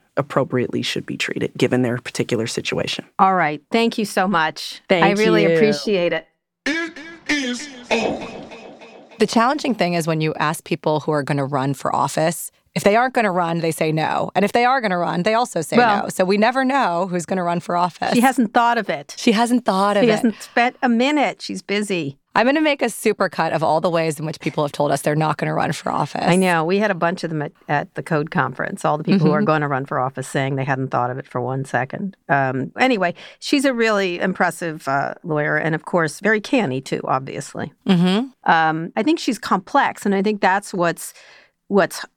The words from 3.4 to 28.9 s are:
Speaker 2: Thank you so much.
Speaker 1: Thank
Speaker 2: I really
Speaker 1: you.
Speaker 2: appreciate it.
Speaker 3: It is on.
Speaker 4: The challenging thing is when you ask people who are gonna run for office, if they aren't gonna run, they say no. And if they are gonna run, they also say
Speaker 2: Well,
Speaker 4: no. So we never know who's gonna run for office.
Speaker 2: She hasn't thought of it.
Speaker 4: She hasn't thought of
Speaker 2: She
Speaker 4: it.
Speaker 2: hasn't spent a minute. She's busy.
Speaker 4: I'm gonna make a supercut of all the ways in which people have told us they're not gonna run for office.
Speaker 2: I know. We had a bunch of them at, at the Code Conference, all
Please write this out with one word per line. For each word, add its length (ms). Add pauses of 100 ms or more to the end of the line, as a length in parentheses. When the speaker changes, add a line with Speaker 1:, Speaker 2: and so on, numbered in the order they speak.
Speaker 2:
Thank 260
you 80
so 220
much. 640
Speaker 1:
Thank 160
Speaker 2:
I 60
really 320
Speaker 1:
you. 120
Speaker 2:
appreciate 560
it. 160 (380)
Speaker 3:
It 280 (360)
is 400 (200)
on. 380 (920)
Speaker 4:
The 80
challenging 480
thing 180
is 140
when 140
you 140
ask 280
people 380
who 100
are 120
gonna 220
run 280
for 220
office, 560 (240)
if 80
they 120
aren't 200
gonna 160
run, 300
they 100
say 200
no. 440
And 100
if 60
they 120
are 180
gonna 180
run, 240
they 100
also 280
say 160
Speaker 2:
Well, 260
Speaker 4:
no. 60
So 140
we 140
never 260
know 440
who's 180
gonna 180
run 160
for 160
office. 380
Speaker 2:
She 80
hasn't 320
thought 240
of 120
it. 280
Speaker 4:
She 140
hasn't 340
thought 320
of 60
Speaker 2:
She 60
Speaker 4:
it. 20
Speaker 2:
hasn't 320
spent 400
a 60
minute. 520
She's 220
busy. 560 (160)
Speaker 4:
I'm 100
gonna 160
make 220
a 20
supercut 680
of 100
all 180
the 80
ways 300
in 80
which 120
people 240
have 80
told 200
us 100
they're 140
not 220
gonna 180
run 160
for 200
office. 320
Speaker 2:
I 120
know. 280
We 140
had 140
a 40
bunch 280
of 80
them 100
at, 100 (160)
at 280
the 80
Code 260
Conference, 560
all 140